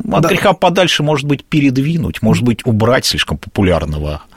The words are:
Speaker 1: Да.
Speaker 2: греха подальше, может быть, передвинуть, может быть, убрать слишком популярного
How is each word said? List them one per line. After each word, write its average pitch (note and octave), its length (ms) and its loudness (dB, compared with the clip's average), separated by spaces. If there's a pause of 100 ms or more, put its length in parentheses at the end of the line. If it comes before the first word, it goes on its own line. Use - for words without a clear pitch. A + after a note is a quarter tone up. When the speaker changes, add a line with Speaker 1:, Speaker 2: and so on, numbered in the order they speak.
(220)
Speaker 1:
Да. E3 60 2
Speaker 2:
греха F#3+ 260 2
подальше, F3+ 480 2
может D3 240 -2
быть, C#3+ 180 -2
передвинуть, C#3 800 -2
может A2 220 2
быть, A#2 200 0
убрать A#2 400 2
слишком - 320 -4
популярного D2+ 840 -2 (140)